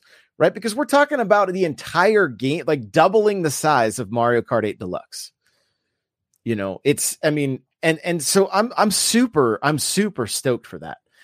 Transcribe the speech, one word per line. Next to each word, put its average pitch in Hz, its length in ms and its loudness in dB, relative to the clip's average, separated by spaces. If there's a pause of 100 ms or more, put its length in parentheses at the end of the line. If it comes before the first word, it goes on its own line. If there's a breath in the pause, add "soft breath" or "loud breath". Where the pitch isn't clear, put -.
(380 soft breath)
right? 165 160 2
Because 220 200 -6
we're 285 100 -2
talking 285 340 2
about 202 340 2
the 180 120 0
entire 180 640 2
game, 135 380 -4
like, 127 260 -2
doubling 202 500 4
the 156 80 -2
size 127 480 2
of 107 140 -8
Mario 117 280 2
Kart 110 240 -2
eight 104 140 -6
Deluxe. - 540 -12 (1120)
You 113 100 -2
know, 98 300 -6
it's, - 400 0
I 156 60 2
mean, 143 320 -2 (200)
and, 160 220 0
and 175 180 -4
so 196 300 2
I'm, 220 240 0
I'm 202 160 2
super, 156 720 2
I'm 147 180 0
super 185 480 -2
stoked - 400 -4
for - 100 -14
that. 78 200 -14 (260 soft breath)